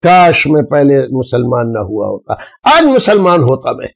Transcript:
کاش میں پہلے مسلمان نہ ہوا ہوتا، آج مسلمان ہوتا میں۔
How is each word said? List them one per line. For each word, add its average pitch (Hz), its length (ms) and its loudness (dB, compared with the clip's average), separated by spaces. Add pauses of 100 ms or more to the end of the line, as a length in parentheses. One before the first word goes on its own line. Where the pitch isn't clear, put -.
کاش 175 380 4
میں 151 160 0
پہلے 139 480 0
مسلمان 123 640 -4
نہ 110 60 -4
ہوا 104 280 -6
ہوتا، 101 260 -8 (440)
آج 330 80 2
مسلمان 208 580 2
ہوتا 131 300 -2
میں۔ - 240 -10